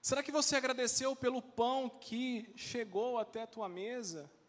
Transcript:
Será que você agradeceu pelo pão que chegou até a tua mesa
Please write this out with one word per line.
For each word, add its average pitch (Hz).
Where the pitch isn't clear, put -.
Será 269
que 285
você 294
agradeceu 262
pelo 254
pão 254
que 240
chegou 226
até 220
a 226
tua 220
mesa 180